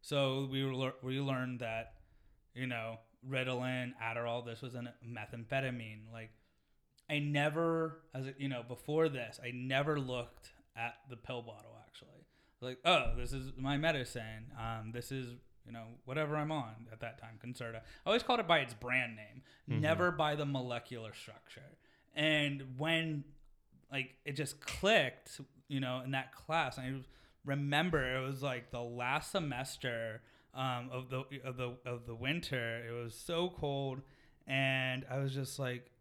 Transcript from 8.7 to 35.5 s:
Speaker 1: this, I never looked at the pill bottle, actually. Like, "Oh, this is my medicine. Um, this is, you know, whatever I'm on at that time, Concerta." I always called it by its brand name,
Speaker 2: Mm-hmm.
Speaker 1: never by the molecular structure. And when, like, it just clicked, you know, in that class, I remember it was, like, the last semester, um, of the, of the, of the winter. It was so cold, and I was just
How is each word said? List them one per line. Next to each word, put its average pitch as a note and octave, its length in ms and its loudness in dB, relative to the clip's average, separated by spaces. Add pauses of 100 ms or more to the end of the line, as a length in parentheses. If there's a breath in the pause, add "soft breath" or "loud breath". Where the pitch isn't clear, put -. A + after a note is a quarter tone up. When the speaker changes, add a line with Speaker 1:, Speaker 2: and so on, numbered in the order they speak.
Speaker 1:
this, A#2+ 340 -4
I B2 100 -4
never C3+ 480 4
looked B2 500 -4 (260)
at A#2 180 -4 (160)
the B2 60 -10
pill A#2+ 260 -6
bottle, A2+ 340 -14 (100)
actually. - 220 -20 (520 soft breath)
Like, B2+ 240 -6
"Oh, C#3+ 320 6
this B2 160 -2
is C3 240 -6
my C3+ 200 2
medicine. B2 840 -2
Um, A2+ 340 -4
this A#2 180 -6
is, B2+ 240 -6 (320)
you A#2 60 -14
know, A2+ 120 -10 (200)
whatever D3+ 320 0
I'm D3+ 160 0
on A2+ 400 -4
at A#2 80 -14
that A#2 200 -8
time, A2 240 -14
Concerta." A#2 340 -6
I - 20 -8 (260 loud breath)
always A#3 160 6
called A#3+ 180 4
it G3 60 2
by E3 140 8
its B2 140 -2
brand B2 420 0
name, G#2+ 260 -16 (260 loud breath)
Speaker 2:
Mm-hmm. D3 120 2
Speaker 1:
never E3 300 6
by D3+ 260 4
the D3 100 0
molecular B2 680 -4
structure. - 640 -18 (380 soft breath)
And C#3+ 640 4
when, D#3+ 460 2 (680)
like, C3+ 240 -2 (100)
it D3 80 -4
just C#3+ 280 -4
clicked, - 800 2 (280)
you C3+ 120 0
know, B2+ 240 -2
in C3 80 -2
that C3 200 -2
class, D#3 460 0
I B2+ 140 -4 (520 soft breath)
remember C#3+ 720 4
it C3 80 0
was, C3+ 180 -2
like, B2+ 280 -2
the B2 120 -4
last A#2+ 500 0
semester, B2 880 -2 (320 loud breath)
um, B2+ 380 0
of B2+ 180 -4
the, C3 140 -2 (200)
of C3 120 -4
the, B2 200 -4 (100)
of A#2+ 200 -4
the A#2 80 -6
winter. A#2+ 720 -2
It A#2 60 -6
was A#2+ 220 -6
so E3+ 340 0 (100)
cold, C#3 440 -2 (440 soft breath)
and C3+ 640 2
I C3 80 0
was C#3 160 2
just C3+ 240 -4